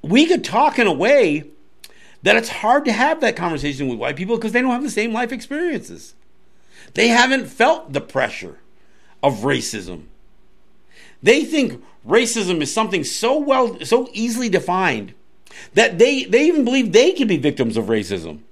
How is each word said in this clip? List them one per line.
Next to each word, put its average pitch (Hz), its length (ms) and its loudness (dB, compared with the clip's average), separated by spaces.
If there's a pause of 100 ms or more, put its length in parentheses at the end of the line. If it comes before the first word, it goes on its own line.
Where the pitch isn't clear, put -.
We 226 220 4
could 339 180 0
talk 254 340 0
in 233 100 4
a 175 60 0
way 170 520 2 (760)
that 202 120 4
it's 226 140 -2
hard 262 360 2
to 240 60 0
have 285 300 0
that - 140 0
conversation 143 520 -4
with 120 100 -4
white 123 180 -4
people 185 220 -4
'cause 220 140 -6
they 240 100 0
don't 254 100 0
have 247 120 -2
the 269 80 -6
same 220 200 -2
life 240 200 -4
experiences. 262 800 -8 (800)
They 233 140 2
haven't 247 400 2
felt 302 460 0
the 139 80 -2
pressure 110 580 -6 (640)
of 127 160 0
racism. 104 640 -6 (1200)
They 285 220 4
think - 380 -2 (240)
racism 196 540 0
is - 100 -4
something 190 320 -2
so 262 360 -2
well, 262 440 0
so 254 300 0
easily 233 360 -4
defined 175 680 -2 (580)
that 180 240 4
they, 262 280 4
they 247 200 4
even 320 180 4
believe 240 280 0
they 254 200 6
can 285 160 -2
be 180 100 0
victims 127 380 -2
of 110 100 -2
racism. 92 560 -4 (100)